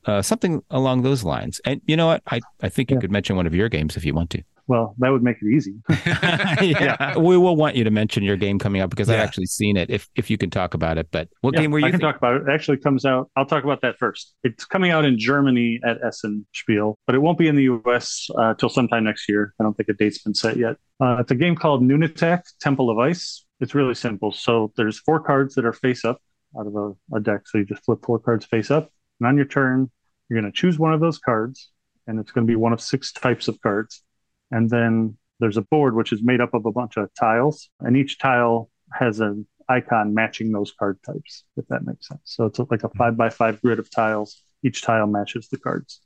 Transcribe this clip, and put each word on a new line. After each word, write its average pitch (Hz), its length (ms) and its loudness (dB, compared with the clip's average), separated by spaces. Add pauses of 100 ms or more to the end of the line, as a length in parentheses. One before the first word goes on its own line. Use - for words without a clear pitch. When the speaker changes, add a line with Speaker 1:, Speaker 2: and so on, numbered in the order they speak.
Speaker 1:
uh, 104 160 0
something 175 500 0
along 131 300 2
those 127 240 0
lines. 65 400 -4
And 135 220 -2
you 156 100 2
know 165 120 4
what? 165 180 2
I, 120 140 -4 (200)
I 107 80 -2
think 123 220 -2
you 135 60 4
Speaker 2:
Yeah. 123 40 2
Speaker 1:
could 95 100 -4
mention 98 260 0
one 90 100 2
of 80 80 0
your 104 160 2
games 78 260 -2
if 80 80 -8
you 71 80 0
want 80 180 -2
to. - 120 -6 (240)
Speaker 2:
Well, 113 320 0
that 127 100 2
would 135 140 2
make 123 180 0
it 104 60 -4
easy. 107 300 0 (120)
<laughs> - 0 -
Speaker 1:
<laughs> 180 760 0
Yeah. 147 540 0
We 175 200 6
will 180 200 6
want 151 200 2
you 120 80 4
to 110 60 2
mention 107 320 2
your 98 140 2
game 98 220 0
coming 98 220 0
up 92 100 0
because 101 180 -2
I've 113 80 4
Speaker 2:
Yeah. 107 60 2
Speaker 1:
actually 98 240 -4
seen 104 300 0
it, 87 140 0
if, - 240 -4
if - 160 -2
you 110 80 2
can 95 120 -2
talk 90 240 -2
about 80 240 0
it. 80 120 -6
But 80 180 -4 (120)
what 135 140 0
Speaker 2:
Yeah, 160 80 2
Speaker 1:
game 151 80 0
were 151 80 0
you 151 80 2
Speaker 2:
I - 40 2
can 180 100 0
Speaker 1:
thinking? 151 120 0
Speaker 2:
talk - 60 -8
about 123 180 2
it. 151 120 -2
It 135 40 2
actually 151 260 0
comes 135 260 0
out, 131 320 0
I'll 135 100 0
talk 143 180 -2
about 139 180 -2
that 120 160 -4
first. - 360 -6 (100)
It's 117 200 -4
coming 185 260 0
out 160 140 2
in 131 140 4
Germany 120 680 2
at 117 200 0
Essen 104 500 -6
Spiel, 107 420 0 (100)
but 120 80 2
it 131 40 2
won't 160 200 2
be 165 100 4
in 147 80 2
the 139 80 4
U 123 180 2 (100)
S, - 440 -4
uh, 113 180 2
till 120 140 0
sometime 117 360 0
next 107 240 -4
year. 104 320 0
I - 40 2
don't 107 120 -2
think 107 120 -4
a 107 60 -2
date's 104 280 -2
been 107 120 -4
set 110 220 -2
yet. 117 200 -2 (240)
Uh, 123 200 2
it's 120 100 -4
a 135 60 4
game 170 200 2
called 143 260 2
Nunatak, 160 600 2 (180)
Temple 135 300 0
of 107 80 0
Ice. 160 460 -2 (160)
It's 127 140 -6
really 135 200 2
simple. 107 380 -4
So 113 440 0
there's 110 220 -2
four 156 220 0
cards 139 340 0
that 123 100 0
are 117 80 0
face 123 320 -2
up 120 160 -2 (380)
out 107 80 -8
of 104 100 -8
a, 104 400 -8
a 107 40 0
deck. 104 260 -2
So - 120 -2
you 104 60 2
just 101 200 -10
flip 113 200 0
four 117 140 0
cards 113 280 -2
face 110 240 -2
up. 156 200 0 (300)
And 120 60 0
on 135 100 4
your 143 100 2
turn, 131 440 0 (380)
you're 117 120 -2
gonna 104 120 -6
choose 180 260 0
one 156 140 2
of 156 80 0
those 160 180 0
cards, 120 520 -4 (360)
and 110 140 -6
it's 104 120 -12
gonna 117 140 0
be 113 100 2
one 113 160 2
of 113 80 -2
six - 320 -6
types - 360 -2
of 110 120 -8
cards. 107 420 -4 (480)
And 113 200 0
then 113 460 0 (240)
there's 110 180 0
a 110 40 0
board 143 320 2
which 113 180 0
is 107 100 -4
made 123 180 2
up 120 140 0
of 110 120 -2
a 110 60 -2
bunch 120 240 -6
of 104 220 -4
tiles, 120 500 0 (120)
and 123 160 2
each 139 220 0
tile 120 520 0 (220)
has 110 280 -2
an 104 260 -4 (220)
icon 117 460 0
matching 113 380 -2
those 101 200 -4
card 98 320 -4
types, - 400 -14 (120)
if 127 120 -10
that - 160 -4
makes - 240 -10
sense. 143 160 -16
So - 220 -2
it's 107 120 -4
like 123 240 -2
a 113 80 -6
five 117 260 0
by 117 140 2
five 110 300 -2
grid 117 180 2
of 110 120 -10
tiles. 107 520 -2 (220)
Each 120 180 -2
tile 113 240 2
matches 104 420 -4
the - 100 -8
cards. - 480 -8